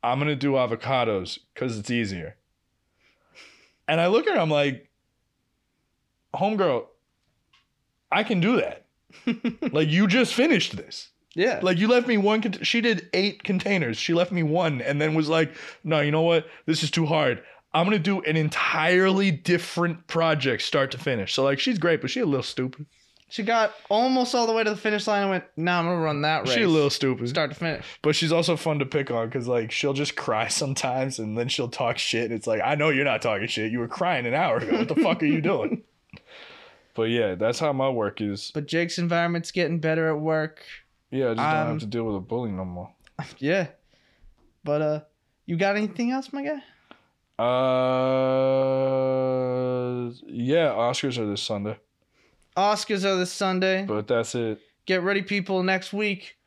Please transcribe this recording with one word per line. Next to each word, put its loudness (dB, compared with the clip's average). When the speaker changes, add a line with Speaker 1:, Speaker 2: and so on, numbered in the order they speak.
Speaker 1:
I'm 0
gonna 0
do 0
avocados 0
'cause -6
it's -8
easier." -4
And 2
I 4
look 4
at 2
her, 4
I'm 2
like, 0
"Homegirl, 0
I 2
can 0
do 4
that." -6
Speaker 2:
<laughs> -4
Speaker 1:
Like, 2
you 4
just 2
finished 2
this. -14
Speaker 2:
Yeah. 0
Speaker 1:
Like, 2
you 2
left 4
me 2
one 2
cont-, -4
she 0
did 0
eight -2
containers. 0
She 0
left 2
me 0
one 2
and 0
then 2
was 2
like, 2
"No, 2
you 2
know 2
what? 4
This 0
is -2
too 2
hard. 0
I'm 2
gonna 2
do 0
an 0
entirely 2
different 0
project 0
start 0
to -10
finish." -2
So, 2
like, 2
she's 0
great, 2
but -4
she -4
a 2
little 0
stupid. -6
Speaker 2:
She -6
got 2
almost 2
all 2
the 2
way 2
to 2
the -2
finish -2
line 2
and 2
went, -2
"Nah, 0
I'm 0
gonna 0
run 0
that 0
race. 2
Speaker 1:
She 2
a 4
little 4
stupid. -2
Speaker 2:
Start -2
to -14
finish." -4
Speaker 1:
But 2
she's 0
also 2
fun -2
to 0
pick -2
on -2
'cause, -4
like, 0
she'll 0
just -2
cry -2
sometimes -2
and -4
then -2
she'll -2
talk -2
shit. -2
It's -6
like, 0
"I 2
know 2
you're 2
not 0
talking 0
shit. -2
You -2
were -4
crying -2
an -2
hour 2
ago. -2
What 0
the -2
fuck 2
are 2
you 2
doing?" -2
Speaker 2:
<laughs> -20
Speaker 1:
But 0
yeah, 0
that's 0
how 0
my 0
work -2
is. -4
Speaker 2:
But -6
Jake's -2
environment's -2
getting 0
better 0
at 0
work. -2
Speaker 1:
Yeah, 0
I 0
just -4
don't 0
Speaker 2:
Um, 0
Speaker 1:
have -4
to -6
deal -4
with -2
a -4
bully -4
no -6
more. -10
Speaker 2:
<laughs> -12
Yeah. 0
But, 0
uh, 0
you -2
got 2
anything -2
else, -6
my -8
guy? -6
Speaker 1:
Uh, 0
yeah, 2
Oscars 0
are -2
this -2
Sunday. -4
Speaker 2:
Oscars 0
are 2
this -2
Sunday. 0
Speaker 1:
But -2
that's 0
it. -2
Speaker 2:
Get 2
ready, 0
people, -2
next -2
week. -4